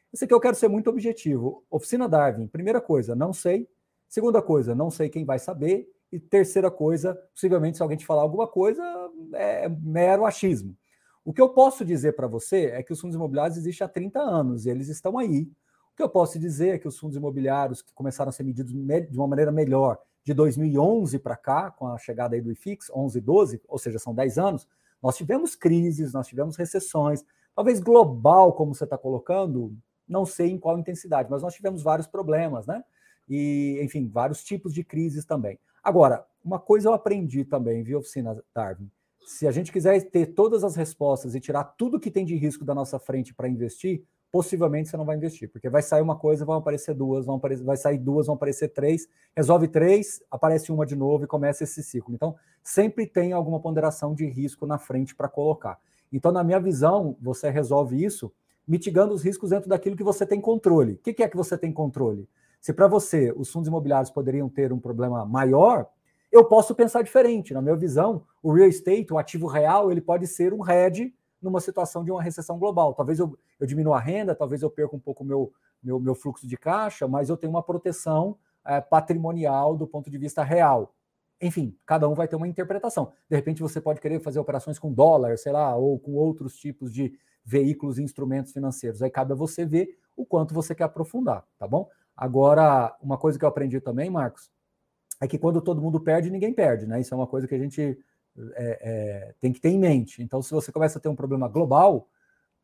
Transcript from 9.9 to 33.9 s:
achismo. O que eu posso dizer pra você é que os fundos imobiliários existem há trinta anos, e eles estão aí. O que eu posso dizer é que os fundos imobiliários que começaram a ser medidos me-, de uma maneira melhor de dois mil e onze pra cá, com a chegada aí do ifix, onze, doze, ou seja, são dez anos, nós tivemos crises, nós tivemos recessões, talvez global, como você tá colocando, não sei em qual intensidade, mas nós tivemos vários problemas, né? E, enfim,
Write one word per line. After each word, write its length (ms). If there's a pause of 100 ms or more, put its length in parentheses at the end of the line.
achismo. 520 (460)
O 80
que 100
eu 80
posso 360
dizer 300
pra 120
você 400
é 140
que 100
os 80
fundos 160
imobiliários 400
existem 300
há 20
trinta 320
anos, 460
e 40
eles 180
estão 320
aí. 240 (500)
O 40
que 40
eu 80
posso 300
dizer 360
é 40
que 80
os 100
fundos 180
imobiliários 680
que 120
começaram 360
a 20
ser 120
medidos 300
me-, 280
de 160
uma 100
maneira 240
melhor 480 (240)
de 100
dois 240
mil 100
e 100
onze 400
pra 180
cá, 360
com 160
a 100
chegada 380
aí 60
do 100
ifix, 420
onze, 280
doze, 460
ou 100
seja, 200
são 160
dez 240
anos, 300 (340)
nós 140
tivemos 400
crises, 580
nós 140
tivemos 280
recessões, 720 (300)
talvez 240
global, 760
como 220
você 100
tá 120
colocando, 800 (320)
não 180
sei 260
em 80
qual 180
intensidade, 520
mas 120
nós 140
tivemos 260
vários 240
problemas, 640
né? 160 (440)
E, 540
enfim, 260